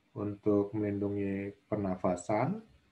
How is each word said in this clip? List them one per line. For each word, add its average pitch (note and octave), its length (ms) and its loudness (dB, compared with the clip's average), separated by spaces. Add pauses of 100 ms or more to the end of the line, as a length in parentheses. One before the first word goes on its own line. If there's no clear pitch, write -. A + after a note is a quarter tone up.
(180)
untuk G2+ 560 2
melindungi G2+ 800 -2 (160)
pernafasan, G#2 960 0 (260)